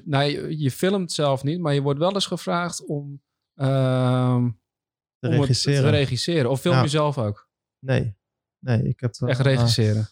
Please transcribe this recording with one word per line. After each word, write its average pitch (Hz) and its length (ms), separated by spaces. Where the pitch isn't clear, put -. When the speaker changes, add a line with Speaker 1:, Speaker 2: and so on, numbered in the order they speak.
Speaker 1:
nou, 139 180
je, 147 360
je 139 120
filmt 190 400
zelf 139 320
niet, 156 160
maar 151 140
je 143 80
wordt 139 180
wel 180 140
eens 196 120
gevraagd 175 600
om, 143 360
ehm, 127 960
Speaker 2:
Te 127 80
Speaker 1:
om - 60
het 151 60
Speaker 2:
regisseren. 139 440
Speaker 1:
te 147 60
regisseren. 143 600
Of 135 80
film - 160
Speaker 2:
Ja. 131 60
Speaker 1:
je 156 60
zelf 147 300
ook? 104 320
Speaker 2:
Nee. 127 380
Nee, 127 240
ik 131 160
heb, 123 160
Speaker 1:
Echt 123 240
Speaker 2:
eh, 135 60
Speaker 1:
regisseren. 113 680